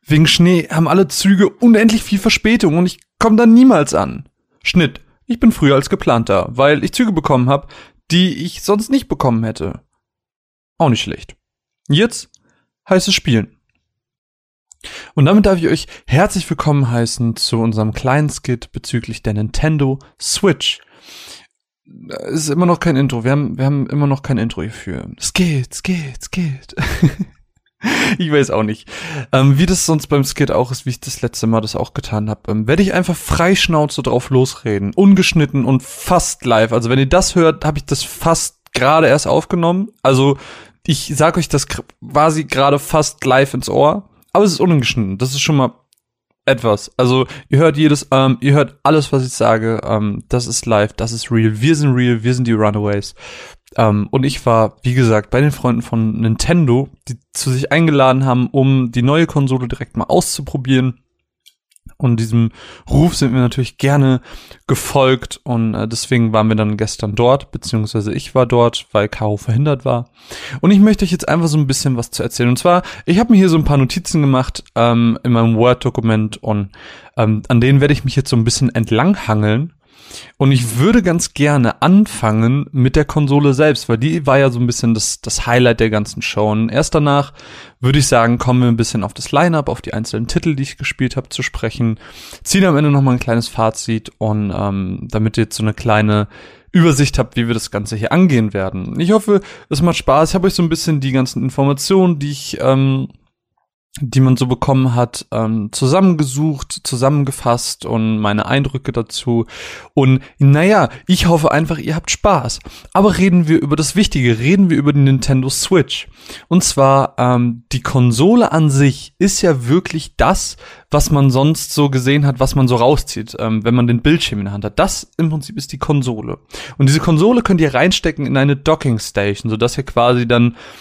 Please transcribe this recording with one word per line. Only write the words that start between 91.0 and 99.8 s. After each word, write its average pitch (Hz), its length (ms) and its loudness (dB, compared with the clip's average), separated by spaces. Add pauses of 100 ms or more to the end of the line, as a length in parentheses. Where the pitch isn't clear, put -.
hab, - 140 -8
zu - 120 -8
sprechen. 113 580 -4 (420)
Ziehen 196 220 2
am 160 140 2
Ende 147 120 2
nochmal 135 260 2
ein 123 40 -6
kleines 117 280 -2
Fazit 110 680 -4
und, 107 340 -4
ähm, 95 600 -6
damit 110 260 -2
ihr 113 80 0
jetzt - 120 -8
so - 60 -6
eine 110 120 -2
kleine 107 520 2 (460)
Übersicht 147 460 2
habt, 117 180 -4
wie 117 100 0
wir 117 80 -2
das - 160 -6
Ganze 101 240 -6
hier 107 160 -6
angehen 135 440 2
werden. 95 440 -6
Ich 170 140 0
hoffe, 202 300 2 (260)
es 147 140 -2